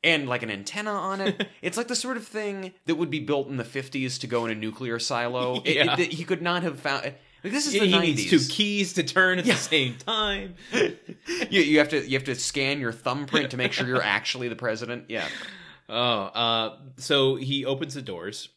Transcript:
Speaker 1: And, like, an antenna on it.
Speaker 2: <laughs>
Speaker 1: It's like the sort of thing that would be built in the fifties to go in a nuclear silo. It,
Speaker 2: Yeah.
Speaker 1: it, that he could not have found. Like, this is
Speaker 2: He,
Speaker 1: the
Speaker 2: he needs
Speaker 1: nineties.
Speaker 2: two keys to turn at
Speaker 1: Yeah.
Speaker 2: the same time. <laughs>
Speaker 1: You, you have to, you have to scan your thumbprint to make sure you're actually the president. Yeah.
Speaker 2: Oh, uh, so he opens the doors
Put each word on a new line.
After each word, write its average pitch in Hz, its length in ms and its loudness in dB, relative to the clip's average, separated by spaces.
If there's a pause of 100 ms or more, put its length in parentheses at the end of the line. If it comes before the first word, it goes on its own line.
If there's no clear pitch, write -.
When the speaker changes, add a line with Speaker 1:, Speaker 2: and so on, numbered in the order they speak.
Speaker 1:
And, 151 260 4
like, 123 140 0
an 113 80 -6
antenna 147 420 -6
on 190 280 -4
it. 196 340 -2
Speaker 2:
<laughs> - 60 -20
Speaker 1:
It's 180 160 -4
like 233 120 -4
the 247 80 -2
sort 247 200 -4
of 226 100 -10
thing 196 460 -8 (140)
that 165 80 4
would 156 160 -2
be 151 100 -4
built 139 280 0
in 139 100 -6
the 117 60 -2
fifties 131 560 -4
to 127 60 -8
go 117 200 0
in 113 60 -2
a - 20 -2
nuclear 110 440 -6
silo. 123 680 -2
It, 147 120 2
Speaker 2:
Yeah. 156 160 6
Speaker 1:
it, 143 60 2
that 175 140 2
he 160 120 -6
could 180 160 0
not 175 220 0
have 147 180 -4
found. 139 240 -2
Like, - 480 -10
this 294 140 0
is 277 80 -2
Speaker 2:
He, 202 60 6
Speaker 1:
the 208 60 6
Speaker 2:
he 180 120 6
needs 151 260 2
Speaker 1:
nineties. 131 240 6
Speaker 2:
two - 60 -4
keys 208 400 2
to 185 80 0
turn 185 360 4
at 175 60 -2
Speaker 1:
Yeah. 226 100 4
Speaker 2:
the - 60 -2
same 131 380 2
time. 202 560 -2 (180)
<laughs> 226 220 2 (560)
Speaker 1:
You, 190 100 6
you 151 180 8
have 147 120 6
to, 151 180 0
you 131 80 0
have 131 80 -2
to 135 100 -2
scan 139 460 -2
your 117 120 -2
thumbprint 139 580 -2
to 127 80 -6
make 123 140 0
sure - 140 0
you're 127 160 2
actually 110 460 0
the 113 80 -6
president. 117 520 -4
Yeah. 104 180 -4 (640)
Speaker 2:
Oh, 117 340 2
uh, 113 560 0 (180)
so 135 400 4
he 131 280 -2
opens 135 300 -2
the - 80 -10
doors 98 540 -8